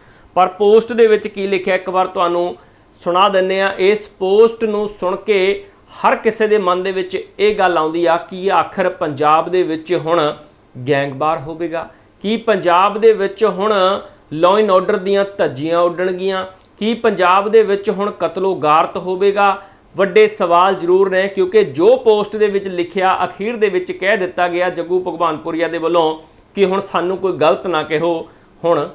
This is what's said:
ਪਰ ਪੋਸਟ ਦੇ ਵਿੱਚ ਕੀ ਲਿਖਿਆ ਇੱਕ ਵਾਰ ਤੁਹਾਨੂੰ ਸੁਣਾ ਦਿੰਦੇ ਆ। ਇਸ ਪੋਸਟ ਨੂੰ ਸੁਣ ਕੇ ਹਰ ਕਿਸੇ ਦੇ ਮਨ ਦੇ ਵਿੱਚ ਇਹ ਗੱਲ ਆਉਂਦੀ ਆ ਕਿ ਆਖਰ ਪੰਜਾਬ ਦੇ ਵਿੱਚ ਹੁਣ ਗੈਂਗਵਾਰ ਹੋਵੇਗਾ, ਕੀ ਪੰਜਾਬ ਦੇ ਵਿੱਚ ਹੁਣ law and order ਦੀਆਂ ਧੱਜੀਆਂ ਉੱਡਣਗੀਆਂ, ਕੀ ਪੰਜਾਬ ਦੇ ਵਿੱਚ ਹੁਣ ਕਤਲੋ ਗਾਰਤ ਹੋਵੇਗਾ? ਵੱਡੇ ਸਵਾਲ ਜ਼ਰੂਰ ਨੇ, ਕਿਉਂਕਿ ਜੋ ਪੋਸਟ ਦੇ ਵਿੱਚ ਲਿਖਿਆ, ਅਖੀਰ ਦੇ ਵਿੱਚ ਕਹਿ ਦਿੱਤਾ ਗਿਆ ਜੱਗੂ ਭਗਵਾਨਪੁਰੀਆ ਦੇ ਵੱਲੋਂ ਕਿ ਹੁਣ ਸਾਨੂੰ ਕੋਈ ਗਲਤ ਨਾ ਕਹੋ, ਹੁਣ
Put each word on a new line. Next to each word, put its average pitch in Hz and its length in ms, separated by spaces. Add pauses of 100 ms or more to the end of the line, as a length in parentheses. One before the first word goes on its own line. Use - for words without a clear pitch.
(340)
ਪਰ 180 120
ਪੋਸਟ 214 460
ਦੇ 226 140
ਵਿੱਚ 214 220
ਕੀ 196 180
ਲਿਖਿਆ 190 280
ਇੱਕ 185 140
ਵਾਰ 185 180
ਤੁਹਾਨੂੰ 175 500 (480)
ਸੁਣਾ 185 240
ਦਿੰਦੇ 190 320
ਆ। 196 180
ਇਸ 208 300 (100)
ਪੋਸਟ 226 460
ਨੂੰ 208 260 (100)
ਸੁਣ 185 160
ਕੇ 196 480 (260)
ਹਰ 175 260
ਕਿਸੇ 214 300
ਦੇ 214 120
ਮਨ 180 240
ਦੇ 190 100
ਵਿੱਚ 185 360 (100)
ਇਹ 202 200
ਗੱਲ 180 200
ਆਉਂਦੀ 160 280
ਆ 165 100
ਕਿ 185 360
ਆਖਰ 180 360
ਪੰਜਾਬ 156 600
ਦੇ 180 140
ਵਿੱਚ 160 320
ਹੁਣ 156 400 (540)
ਗੈਂਗਵਾਰ 143 500
ਹੋਵੇਗਾ, 160 500 (340)
ਕੀ 214 140
ਪੰਜਾਬ 196 640
ਦੇ 220 140
ਵਿੱਚ 196 320
ਹੁਣ 196 560 (440)
law 202 180
and 202 140
order 185 220
ਦੀਆਂ 196 260 (140)
ਧੱਜੀਆਂ 160 400
ਉੱਡਣਗੀਆਂ, 185 680 (320)
ਕੀ 220 160
ਪੰਜਾਬ 202 540
ਦੇ 220 140
ਵਿੱਚ 202 280
ਹੁਣ 202 200
ਕਤਲੋ 185 440
ਗਾਰਤ 156 420
ਹੋਵੇਗਾ? 196 680 (340)
ਵੱਡੇ 196 320
ਸਵਾਲ 185 460
ਜ਼ਰੂਰ 185 360
ਨੇ, 185 180
ਕਿਉਂਕਿ 196 360
ਜੋ 170 320
ਪੋਸਟ 214 400
ਦੇ 214 100
ਵਿੱਚ 196 220
ਲਿਖਿਆ, 180 560
ਅਖੀਰ 208 320
ਦੇ 208 120
ਵਿੱਚ 180 240
ਕਹਿ 190 240
ਦਿੱਤਾ 180 320
ਗਿਆ 175 220
ਜੱਗੂ 170 300
ਭਗਵਾਨਪੁਰੀਆ 165 680
ਦੇ 165 100
ਵੱਲੋਂ 160 400 (360)
ਕਿ 196 100
ਹੁਣ 190 160
ਸਾਨੂੰ 180 380
ਕੋਈ 190 140
ਗਲਤ 160 340
ਨਾ 160 160
ਕਹੋ, 160 460 (360)
ਹੁਣ 160 300